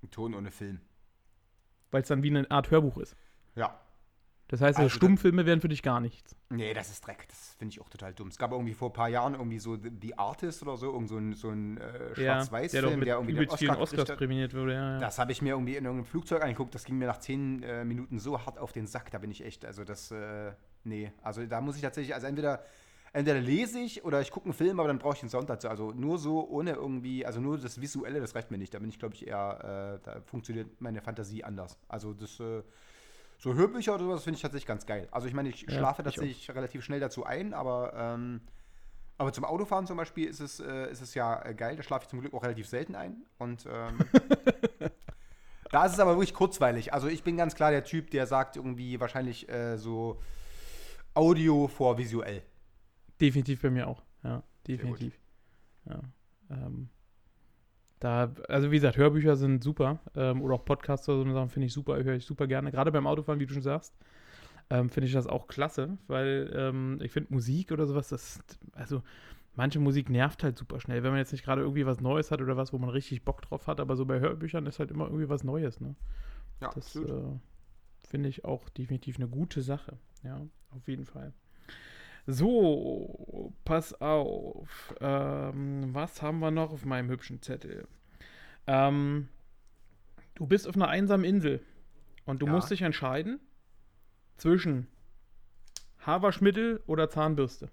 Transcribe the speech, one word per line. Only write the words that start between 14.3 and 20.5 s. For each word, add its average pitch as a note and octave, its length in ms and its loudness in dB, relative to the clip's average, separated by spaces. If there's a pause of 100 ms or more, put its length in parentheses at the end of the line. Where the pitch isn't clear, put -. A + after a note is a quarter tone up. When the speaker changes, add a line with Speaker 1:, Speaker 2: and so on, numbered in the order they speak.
Speaker 2:
wurde, C3 200 -2
ja, C3+ 200 -2
ja. C3+ 60 -4
Speaker 1:
Das B2 200 -4
habe C3 140 2
ich - 80 -4
mir C#3+ 80 2
irgendwie C3 260 0
in C#3 80 -6
irgendeinem B2+ 220 -4
Flugzeug E3 380 -2
angeguckt. B2+ 320 -2
Das B2+ 100 -10
ging C3 120 -4
mir B2+ 100 0
nach A#2+ 120 -2
zehn, C3+ 440 -4
äh, A#2+ 200 -6
Minuten B2 360 -4
so B2 260 -4
hart - 120 -10
auf C3 140 -8
den A2 160 -8
Sack. - 240 -10
Da G#2+ 60 -8
bin G#2 140 -8
ich G2 120 -14
echt, - 220 -14
also G#2 180 -12
das, G2 280 -12
äh, G#2 420 -8 (320)